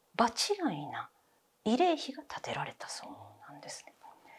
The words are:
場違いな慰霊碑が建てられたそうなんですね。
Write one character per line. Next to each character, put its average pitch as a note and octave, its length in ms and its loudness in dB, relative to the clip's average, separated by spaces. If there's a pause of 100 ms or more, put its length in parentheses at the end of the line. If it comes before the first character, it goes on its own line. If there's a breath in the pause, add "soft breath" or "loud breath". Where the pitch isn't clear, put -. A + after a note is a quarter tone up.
(160)
場 A#3 120 8
違 F4+ 460 2
い D3 140 -4
な - 220 -6 (560)
慰 A3 120 6
霊 E4+ 200 6
碑 - 160 -8
が D4+ 100 -10
建 - 300 -8
て - 20 -
ら - 100 -2
れ - 140 -8
た - 100 -10
そ - 180 -10
う - 440 -16
な - 40 -16
ん - 60 -18
で - 80 -12
す - 160 -14
ね。 - 80 -20 (460 soft breath)